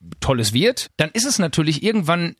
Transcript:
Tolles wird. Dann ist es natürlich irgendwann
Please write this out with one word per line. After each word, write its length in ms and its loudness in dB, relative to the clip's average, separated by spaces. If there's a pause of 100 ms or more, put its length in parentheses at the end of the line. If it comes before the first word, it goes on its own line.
(200)
Tolles 320 0
wird. 440 0
Dann 160 0
ist 140 0
es 120 0
natürlich 440 0
irgendwann 580 0